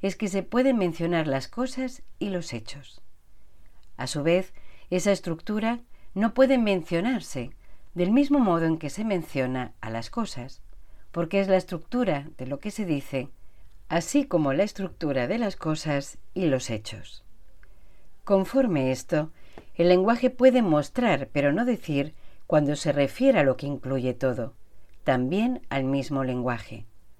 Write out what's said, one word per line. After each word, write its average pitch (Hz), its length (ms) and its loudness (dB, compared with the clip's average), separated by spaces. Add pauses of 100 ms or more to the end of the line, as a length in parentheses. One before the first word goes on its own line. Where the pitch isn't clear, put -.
es 190 140 -2
que 214 140 -2
se 190 120 -2
pueden 254 360 4
mencionar 170 500 0
las 135 220 -2
cosas 254 520 -4 (160)
y - 120 -2
los 175 240 -4
hechos. - 480 -10 (960)
A 127 100 -4
su 143 160 -2
vez, 175 300 2 (360)
esa 185 220 2
estructura 208 720 -2 (320)
no 208 200 2
puede 269 240 6
mencionarse 185 920 0 (420)
del 175 180 2
mismo 277 280 6
modo 175 240 4
en 160 140 4
que 156 120 -4
se 202 140 -6
menciona 131 800 -2
a 110 80 -6
las 113 200 -6
cosas, 139 520 -6 (500)
porque 170 280 0
es 196 80 2
la 190 100 6
estructura 175 800 -2
de 127 80 -8
lo 135 140 -6
que 214 100 -6
se 208 160 -6
dice, 139 440 -2 (600)
así 175 360 0
como 151 280 2
la 151 80 2
estructura 156 680 -2
de 208 120 0
las 214 160 -2
cosas 151 640 -2 (160)
y 185 100 2
los 135 240 2
hechos. 107 540 -8 (1000)
Conforme 190 680 2
esto, 151 400 -2 (420)
el 175 160 6
lenguaje 220 400 6
puede 254 320 6
mostrar, 160 680 2
pero 143 220 4
no 214 120 2
decir, 151 480 0 (320)
cuando 147 300 4
se 147 160 0
refiere 156 480 4
a 147 40 6
lo 131 140 4
que - 80 -8
incluye 131 480 -2
todo, 117 400 -2 (500)
también 170 680 2
al 135 160 0
mismo 135 380 0
lenguaje. 120 640 -4 (340)